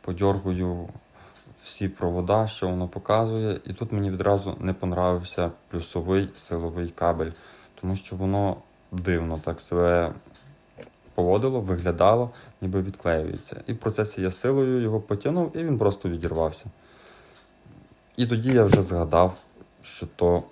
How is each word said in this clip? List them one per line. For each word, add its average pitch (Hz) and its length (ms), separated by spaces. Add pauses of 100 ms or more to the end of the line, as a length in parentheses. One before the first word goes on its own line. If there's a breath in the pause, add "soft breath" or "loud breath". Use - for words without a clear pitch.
подьоргую 90 880 (680 loud breath)
всі - 300
провода, 90 580
що 101 220
воно 90 200
показує. 110 760
І - 80
тут 110 200
мені 101 180
відразу 98 500
не 92 120
понравився 90 760 (180)
плюсовий 90 680
силовий 85 520
кабель, 82 420 (500 loud breath)
тому 92 160
що - 200
воно 98 400 (360)
дивно 85 520
так 82 160
себе 87 520 (1000)
поводило, 107 460
виглядало, 92 720 (300 loud breath)
ніби 95 220
відклеюється. 82 840
І - 60
в 110 60
процесі 107 440
я 92 80
силою 127 520
його 110 180
потягнув, 156 560
і 160 80
він 147 140
просто 101 300
відірвався. 82 560 (1500 loud breath)
І 123 100
тоді 117 260
я 120 120
вже 98 180
згадав, 87 520 (480)
що - 240
то 87 460